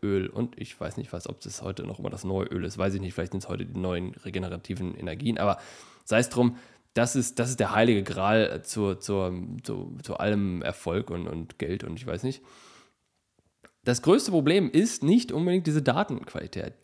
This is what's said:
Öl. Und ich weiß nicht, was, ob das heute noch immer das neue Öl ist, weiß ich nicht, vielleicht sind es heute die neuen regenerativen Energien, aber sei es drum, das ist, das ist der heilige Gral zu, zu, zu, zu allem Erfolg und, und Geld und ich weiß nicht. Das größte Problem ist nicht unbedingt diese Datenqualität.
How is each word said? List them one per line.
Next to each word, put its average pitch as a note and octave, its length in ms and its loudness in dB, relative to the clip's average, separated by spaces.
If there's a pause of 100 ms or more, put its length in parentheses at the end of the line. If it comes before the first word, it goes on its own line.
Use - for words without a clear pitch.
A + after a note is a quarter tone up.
Öl. G2 260 0
Und A#2+ 320 -6
ich - 180 -14
weiß - 180 -8
nicht, - 160 -10
was, F2+ 160 -10
ob - 120 -12
das - 220 -12
heute G2 220 -8
noch - 160 -10
immer - 100 -6
das G2+ 140 -10
neue F#2+ 220 -2
Öl F2+ 180 -4
ist, - 140 -8
weiß G2 160 0
ich F#2+ 60 -4
nicht, F#2 140 -8
vielleicht F2+ 160 -4
sind F#2+ 140 -6
es - 40 -12
heute F#2 160 -6
die F2 140 -8
neuen F2+ 360 -2
regenerativen F#2 840 -6
Energien, F2+ 420 -4
aber G2 200 2 (460)
sei A2 140 2
es A#2+ 120 2
drum, A#2+ 260 4 (380)
das A#2+ 200 2
ist, B2+ 240 0
das A#2+ 120 0
ist B2 100 -2
der G2 160 0
heilige A2 260 6
Gral G2+ 640 2
zu, G2 320 0
zu, F2+ 680 -2
zu, F#2 400 -8
zu - 140 -6
allem G2 460 2
Erfolg - 480 -4
und, E2+ 180 -4
und E2 320 -8
Geld F2+ 240 -4
und E2 100 -8
ich B2+ 140 -10
weiß F2 160 -4
nicht. C3+ 180 -6 (1400)
Das A#2+ 180 2
größte G#3 300 6
Problem E3 360 6
ist G3 360 2
nicht A#3 260 6
unbedingt F3 380 2
diese D3+ 140 2
Datenqualität. - 1000 -2